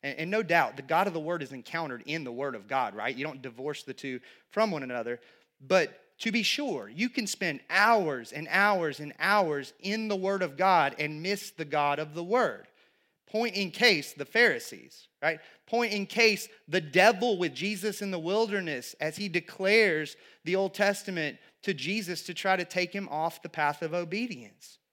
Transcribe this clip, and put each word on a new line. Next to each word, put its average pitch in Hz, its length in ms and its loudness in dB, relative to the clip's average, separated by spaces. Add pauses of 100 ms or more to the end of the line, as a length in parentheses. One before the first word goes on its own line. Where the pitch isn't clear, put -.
And, 139 160 -8
and 160 120 -4
no 220 120 0
doubt, 156 320 4
the 143 60 -12
God 160 260 2
of 175 60 -4
the 160 80 -4
word 170 200 -4
is 165 120 -10
encountered 131 520 -8
in 151 200 -6
the 123 80 -8
word 131 220 -6
of 104 120 -14
God, 120 260 0
right? 117 220 -4
You 131 80 -8
don't 135 180 -8
divorce 131 420 -10
the 131 100 -12
two 127 260 -8 (300)
from 214 200 2
one 151 140 -4
another. 120 380 -6 (400)
But 156 360 2 (220)
to 226 140 -2
be 226 100 2
sure, 165 460 -2
you 175 180 -4
can 233 200 -4
spend 160 420 -4
hours 180 640 4
and 151 180 -8
hours 175 480 2
and 147 200 -10
hours 160 600 2
in 214 300 -4
the 202 80 0
word 190 240 0
of 143 160 -4
God 170 420 6
and 151 240 -4
miss 196 280 -4
the 160 120 -8
God 143 340 0
of 151 160 -6
the 170 100 -6
word. 185 440 0 (580)
Point 220 300 -2
in 190 160 -2
case 196 420 2
the 139 120 -10
Pharisees, 131 840 0 (140)
right? 156 180 0 (260)
Point 233 280 0
in 196 120 -2
case 220 440 2 (180)
the 165 140 0
devil 190 560 4
with 170 160 0
Jesus 196 480 -4
in 196 100 -4
the 175 80 -4
wilderness 185 800 -2
as 156 160 -4
he 202 140 -6
declares 180 880 2 (260)
the 180 140 0
Old 190 160 0
Testament 196 640 0 (240)
to 196 120 -2
Jesus 175 500 -4
to 180 100 -10
try 190 240 2
to 175 80 -2
take 180 260 -4
him 196 160 -8
off 156 340 -4
the 170 60 -14
path 147 340 -2
of 160 120 -4
obedience. 175 840 -8 (140)